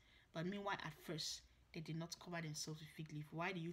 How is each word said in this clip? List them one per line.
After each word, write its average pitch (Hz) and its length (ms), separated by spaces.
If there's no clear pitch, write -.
But 170 120
meanwhile, 202 380
at 156 80
first, - 360
they 170 80
did 156 180
not 170 240
cover 170 200
themselves 156 380
with 151 100
fig 156 240
leaf. 151 160
Why 170 220
do 175 80
you 170 120